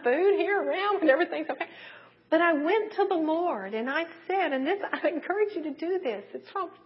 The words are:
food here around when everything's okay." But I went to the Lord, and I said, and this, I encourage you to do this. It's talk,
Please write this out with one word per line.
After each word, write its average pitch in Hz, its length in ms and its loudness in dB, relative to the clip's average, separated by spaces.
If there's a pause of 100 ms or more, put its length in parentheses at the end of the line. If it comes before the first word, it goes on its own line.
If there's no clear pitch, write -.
food 349 340 4
here 392 240 2
around 370 380 0
when 349 100 4
everything's 311 400 2
okay." - 200 -6 (600)
But 330 120 4
I 339 100 4
went 339 460 2
to 392 100 4
the 392 80 0
Lord, 311 580 -2
and 226 160 -2
I 302 140 0 (240)
said, 359 240 0
and 262 160 -2
this, 403 120 0 (120)
I 302 160 0
encourage 403 480 0
you 330 80 -4
to 311 80 -6
do 339 320 -4
this. 202 300 -4
It's - 180 -14
talk, 381 200 -6 (140)